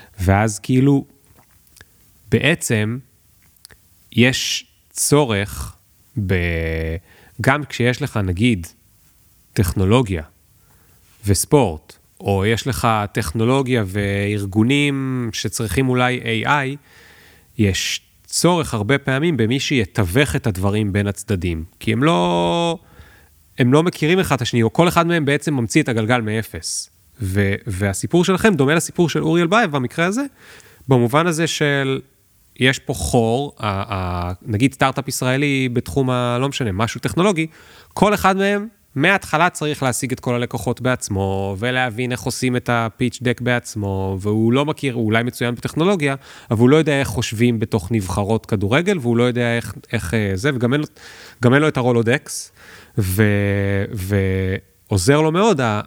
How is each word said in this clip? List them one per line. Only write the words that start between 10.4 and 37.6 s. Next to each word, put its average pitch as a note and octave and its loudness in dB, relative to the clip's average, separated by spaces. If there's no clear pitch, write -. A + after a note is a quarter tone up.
וספורט, G2+ 0
או G2 0
יש A2 0
לך B2 -2
טכנולוגיה B2 0
וארגונים G#2+ 0
שצריכים A#2+ -2
אולי B2 0
A - -4
I, C#3 0
יש - 0
צורך E3+ 0
הרבה A2+ 0
פעמים C#3 -2
במי A#2 0
שיתווך A#2 0
את C3 -4
הדברים G2+ -2
בין G2+ 0
הצדדים, F2 -4
כי G#2+ -2
הם A2+ 0
לא, E3+ 0
הם B2 4
לא D3 6
מכירים F3 0
אחד D#3 0
את - -2
השני, A#2 0
או A2+ 2
כל E3+ 4
אחד E3+ 2
מהם E3+ 2
בעצם C#3+ 0
ממציא B2+ 2
את C#3 -6
הגלגל A#2 0
מאפס. G#2+ -6
ו-, G2 0
והסיפור G2+ 0
שלכם F#3+ 2
דומה C#3 2
לסיפור E3+ 0
של - -2
אורי D#3+ 2
אלבייב G3 2
במקרה C#3+ -2
הזה, G#3+ -2
במובן C3 4
הזה E3 0
של C#3 -2
יש B2+ 4
פה - -6
חור, B2 0
ה-, G2+ -4
ה-, F2+ -4
נגיד B2 0
סטארט-אפ C3+ -2
ישראלי C3+ -2
בתחום B2+ -2
ה-, B2 0
לא C3+ 0
משנה, B2 -4
משהו A2 -2
טכנולוגי, D#3+ 0